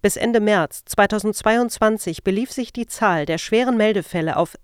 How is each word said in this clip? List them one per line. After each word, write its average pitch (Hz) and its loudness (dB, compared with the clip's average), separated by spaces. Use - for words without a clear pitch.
bis 202 2
Ende 233 2
März 208 0
zweitausendzweiundzwanzig 214 0
belief 196 -2
sich 247 -8
die 233 -8
Zahl 170 0
der 160 -2
schweren 247 0
Meldefälle 185 0
auf 165 0